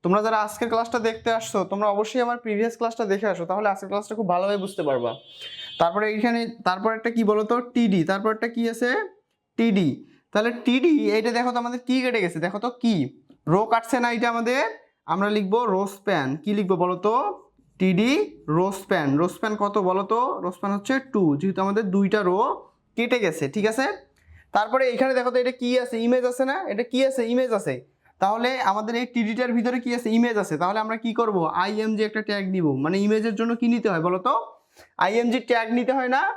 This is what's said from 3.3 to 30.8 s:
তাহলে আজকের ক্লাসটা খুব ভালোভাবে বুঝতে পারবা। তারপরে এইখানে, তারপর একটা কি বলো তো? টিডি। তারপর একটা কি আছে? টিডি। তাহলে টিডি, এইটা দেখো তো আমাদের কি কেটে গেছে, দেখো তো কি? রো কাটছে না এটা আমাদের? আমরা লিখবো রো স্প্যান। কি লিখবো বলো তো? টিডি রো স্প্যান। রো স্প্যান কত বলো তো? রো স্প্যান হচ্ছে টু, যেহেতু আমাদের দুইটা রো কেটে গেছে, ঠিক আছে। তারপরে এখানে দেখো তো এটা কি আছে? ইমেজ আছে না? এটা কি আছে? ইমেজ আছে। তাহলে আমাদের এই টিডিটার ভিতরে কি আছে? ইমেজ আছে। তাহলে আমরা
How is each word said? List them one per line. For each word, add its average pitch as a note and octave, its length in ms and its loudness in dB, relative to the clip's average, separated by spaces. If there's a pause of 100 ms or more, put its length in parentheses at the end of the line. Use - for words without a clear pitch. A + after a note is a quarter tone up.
তাহলে G3+ 220 0
আজকের G3 200 -4
ক্লাসটা G#3 260 -6
খুব G#3 140 -4
ভালোভাবে F#3+ 280 0
বুঝতে F#3+ 260 -6
পারবা। A#2+ 320 -2 (640)
তারপরে G3+ 340 0
এইখানে, A#3 520 -2
তারপর G3 300 0
একটা A3 160 -4
কি A3+ 140 0
বলো G#3+ 200 2
তো? A#3+ 160 0
টিডি। A3+ 440 2
তারপর G3 280 0
একটা A#3 160 -4
কি A#3 220 -2
আছে? A#3+ 240 -2 (600)
টিডি। G3 480 2 (280)
তাহলে A3+ 200 0 (120)
টিডি, B3+ 460 4
এইটা A3 200 2
দেখো B3 220 0
তো A#3+ 60 -2
আমাদের A#3+ 280 -6
কি B3+ 160 2
কেটে A#3+ 180 0
গেছে, F3 180 -2
দেখো F#3+ 200 -4
তো A#3+ 120 -4
কি? A#3 240 0 (540)
রো G3 180 4
কাটছে A#3 340 2
না A#3+ 120 0
এটা A#3 160 0
আমাদের? A#3 360 0 (420)
আমরা G3 240 0
লিখবো G#3+ 360 2
রো G3 200 2
স্প্যান। D#3 500 -2
কি G#3 180 -2
লিখবো F#3+ 220 2
বলো F3+ 200 0
তো? G#3 180 0 (640)
টিডি F#3+ 320 4 (380)
রো F3+ 240 2
স্প্যান। D3+ 460 0
রো E3+ 100 4
স্প্যান G#3+ 280 -4
কত G#3 220 0
বলো F#3 240 2
তো? A3 180 0 (220)
রো F3+ 100 -4
স্প্যান G3 240 -4
হচ্ছে C4 220 -2 (140)
টু, D#3+ 240 2
যেহেতু F#3+ 260 -2
আমাদের G3+ 280 0
দুইটা G3 320 2
রো G#3 480 0 (260)
কেটে A#3+ 220 0
গেছে, D#3+ 300 0
ঠিক G#3 180 -2
আছে। C4 200 0 (680)
তারপরে A#3+ 380 2
এখানে C4 240 0
দেখো B3 160 0
তো B3 80 2
এটা B3 120 2
কি B3 280 0
আছে? A#3+ 200 -4
ইমেজ B3 260 2
আছে B3 200 0
না? C#4 120 -2 (120)
এটা G#3 140 -2
কি B3+ 240 0
আছে? C4 200 0
ইমেজ B3 260 0
আছে। C#3 460 -4 (200)
তাহলে A#3+ 420 0
আমাদের G#3+ 340 0
এই A#3+ 120 -2
টিডিটার A#3 460 -2
ভিতরে A#3+ 280 0
কি A#3+ 140 -2
আছে? A#3 160 -4
ইমেজ A#3 280 4
আছে। F#3+ 200 -2
তাহলে F#3+ 200 0
আমরা A3 180 -4